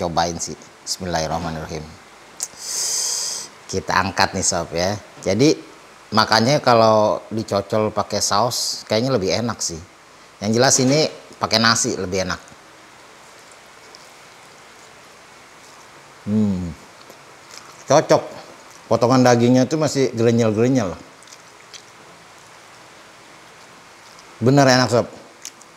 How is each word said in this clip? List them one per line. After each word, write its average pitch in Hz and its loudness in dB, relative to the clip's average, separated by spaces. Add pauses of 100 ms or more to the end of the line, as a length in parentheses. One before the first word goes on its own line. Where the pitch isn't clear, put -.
cobain 85 -2
sih. 78 -12 (240)
Bismillahirrahmanirrahim. 80 -8 (1800)
Kita 95 -6
angkat 95 -2
nih, 95 -4
Sob, 85 -4
ya. 90 -2 (240)
Jadi 113 2 (560)
makannya 113 2
kalau 110 4
dicocol 107 -4
pakai 104 -4
saus 107 -2
kayaknya 120 0
lebih 98 -2
enak 107 -4
sih. 85 -8 (640)
Yang 101 -2
jelas 131 4
ini 139 2 (320)
pakai 110 0
nasi 113 2
lebih 90 -4
enak. 87 -8 (3750)
Hmm. 98 -2 (1120)
Cocok. 156 2 (500)
Potongan 120 2
dagingnya 123 4
tuh 156 -2
masih 135 -2
grenyel-grenyel. 113 2 (3500)
Bener 135 4
enak, 127 4
Sob. 110 2 (680)